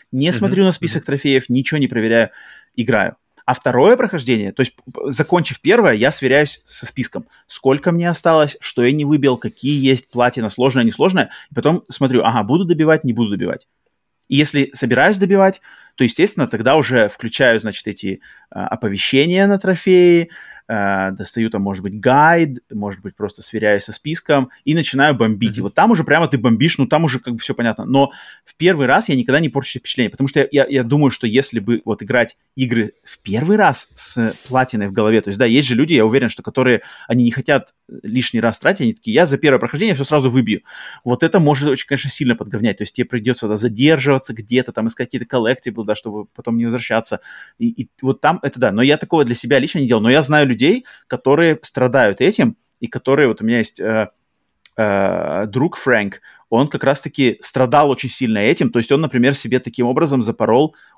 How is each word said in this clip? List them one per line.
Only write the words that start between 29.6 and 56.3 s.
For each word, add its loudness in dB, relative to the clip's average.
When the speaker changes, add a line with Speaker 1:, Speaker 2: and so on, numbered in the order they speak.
Speaker 1:
себе -10
впечатление, -4
потому -2
что 0
я, 0
я, 2
я 0
думаю, 2
что -4
если -2
бы -2
вот -6
играть -2
игры -2
в -20
первый 0
раз 2
с -6
платиной -2
в -10
голове, 2
то -6
есть, -4
да, 2
есть 2
же 0
люди, 2
я 6
уверен, 2
что -14
которые, 2
они 2
не 2
хотят -2
лишний -4
раз 0
тратить, 0
они 0
такие: -8
"Я 4
за 0
первое 4
прохождение -2
всё -4
сразу 2
выбью". 0
Вот -2
это 4
может 2
очень, -4
конечно, -4
сильно -2
подговнять. -4
То -8
есть -12
тебе -4
придётся, -4
да, -2
задерживаться 0
где-то, -4
там -2
искать -8
какие-то -8
коллектиблы, -4
да, -2
чтобы -12
потом -4
не 0
возвращаться. -4
И, -2
и -20
вот -2
там 2
это -8
да. 2
Но 0
я 4
такого 0
для -2
себя 0
лично -2
не 0
делал. 2
Но 4
я 4
знаю 2
людей, 2
которые 2
страдают 0
этим, 2
и -6
которые, 0
вот -2
у -4
меня 0
есть, -6
э, -2
э, -2
друг -4
Фрэнк, -2